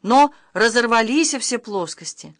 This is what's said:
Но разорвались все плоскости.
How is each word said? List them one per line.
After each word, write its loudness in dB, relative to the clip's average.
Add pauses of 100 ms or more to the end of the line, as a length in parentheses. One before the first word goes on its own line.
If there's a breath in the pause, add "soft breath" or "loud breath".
Но 4 (200 soft breath)
разорвались 0
все -6
плоскости. -10